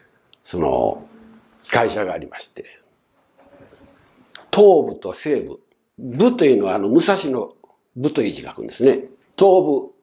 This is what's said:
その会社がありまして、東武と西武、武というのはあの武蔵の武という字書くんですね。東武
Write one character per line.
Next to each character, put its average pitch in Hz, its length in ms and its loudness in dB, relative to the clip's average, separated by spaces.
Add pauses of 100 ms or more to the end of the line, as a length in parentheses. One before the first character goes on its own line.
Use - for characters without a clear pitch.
(420)
そ - 160 -12
の - 480 -2 (640)
会 113 200 0
社 104 140 -6
が 92 80 -8
あ 82 60 -10
り - 80 -14
ま - 120 -20
し - 100 -20
て、 - 160 -20 (1900)
東 190 320 6 (100)
武 - 60 -18
と 90 140 -10
西 147 220 -4
武、 - 240 -10 (380)
武 160 380 0
と 185 80 0
い 135 100 6
う 101 60 2
の 101 60 -2
は 92 80 -2
あ 104 40 -2
の 101 100 -2
武 147 140 2
蔵 196 140 0 (140)
の 120 240 -8 (420)
武 139 160 -4
と 143 100 -2
い 101 60 -2
う - 40 -4
字 - 100 -16
書 - 80 -16
く - 120 -16
ん 110 40 -12
で - 80 -16
す 117 100 -4
ね。 135 200 2 (340)
東 185 240 4
武 143 400 -4